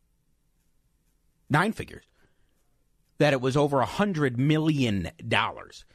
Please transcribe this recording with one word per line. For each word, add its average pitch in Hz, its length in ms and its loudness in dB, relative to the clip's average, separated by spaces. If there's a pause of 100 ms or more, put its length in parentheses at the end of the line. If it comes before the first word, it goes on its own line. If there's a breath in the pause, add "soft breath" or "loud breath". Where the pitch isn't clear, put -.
(1500)
nine 185 240 2
figures, - 300 -14 (1160)
that 147 140 4
it 131 80 0
was 131 160 -2
over 139 240 2
a 113 60 2
hundred 156 500 -2
million 139 760 0 (180)
dollars 110 560 -4 (100)